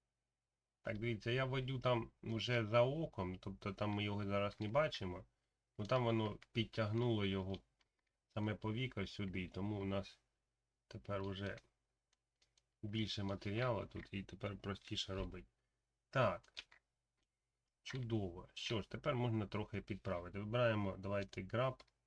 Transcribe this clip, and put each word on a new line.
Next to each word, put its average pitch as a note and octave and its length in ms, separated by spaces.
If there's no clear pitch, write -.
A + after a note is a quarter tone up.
Так, G#2+ 160
дивіться, A2+ 340
я C3 140
вводю C3 340
там B2 320
вже A2+ 420
за A2+ 160
оком, B2 580
тобто G2 340
там G#2 160
ми G#2 140
його G2+ 220
зараз G2+ 340
не G#2+ 80
бачимо. G#2+ 580
Ну G#2+ 80
там B2 180
воно A2 340
підтягнуло A2+ 760
його F#2+ 360
саме G#2+ 220
по G#2+ 180
віка A2+ 340
сюди, F#2 400
тому G2+ 340
у G2 40
нас G2 340
тепер - 340
уже G2 380
більше G#2 420
матеріалу G2+ 640
тут F2+ 260
і G2 120
тепер G2 340
простіше G2 560
робити. F2+ 340
Так. G#2+ 440
Чудово. G#2+ 680
Що - 280
ж, - 80
тепер - 260
можна A2+ 320
трохи G#2 340
підправити. F#2 580
Вибираємо, G#2 580
давайте, G2 460
граб A#2+ 400